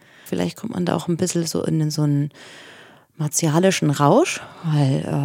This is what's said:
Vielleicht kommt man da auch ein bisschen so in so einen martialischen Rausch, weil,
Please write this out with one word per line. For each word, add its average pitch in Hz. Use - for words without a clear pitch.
Vielleicht 180
kommt -
man 180
da -
auch 170
ein 170
bisschen 170
so 165
in 156
so 151
einen 147
martialischen 160
Rausch, 151
weil, 147